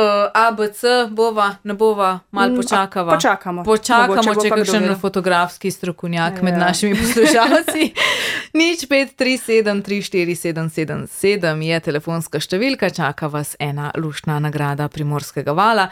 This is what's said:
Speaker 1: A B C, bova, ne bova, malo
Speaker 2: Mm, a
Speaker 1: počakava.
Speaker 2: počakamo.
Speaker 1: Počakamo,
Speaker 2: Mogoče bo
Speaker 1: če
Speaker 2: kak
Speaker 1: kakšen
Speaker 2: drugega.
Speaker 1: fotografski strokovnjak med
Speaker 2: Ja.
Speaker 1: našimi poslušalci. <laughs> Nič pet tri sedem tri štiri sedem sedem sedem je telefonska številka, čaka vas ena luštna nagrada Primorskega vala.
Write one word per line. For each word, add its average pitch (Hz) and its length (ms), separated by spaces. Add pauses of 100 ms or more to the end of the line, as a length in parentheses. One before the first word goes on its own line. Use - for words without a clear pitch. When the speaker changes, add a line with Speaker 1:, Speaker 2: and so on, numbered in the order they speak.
(320)
Speaker 1:
A 226 180
B 214 180
C, - 140 (240)
bova, 214 540
ne 208 140
bova, 202 440 (100)
malo 202 200
Speaker 2:
Mm, 254 40
a 247 40
Speaker 1:
počakava. 196 560
Speaker 2:
počakamo. 190 500
Speaker 1:
Počakamo, 220 480
Speaker 2:
Mogoče 220 180
bo 208 80
Speaker 1:
če 214 120
Speaker 2:
kak 220 100
Speaker 1:
kakšen 208 220
Speaker 2:
drugega. 202 160
Speaker 1:
fotografski 185 760
strokovnjak 175 680
med 180 120
Speaker 2:
Ja. 175 80
Speaker 1:
našimi 180 360
poslušalci. 262 1000 (280)
<laughs> - 320
Nič 330 320
pet 269 280
tri 254 220
sedem 214 440
tri 202 200
štiri 175 340
sedem 160 340
sedem 147 380
sedem 175 560
je 160 180
telefonska 165 580
številka, 202 520
čaka 151 380
vas 147 280
ena 147 360
luštna 151 480
nagrada 147 480
Primorskega 147 640
vala. 196 400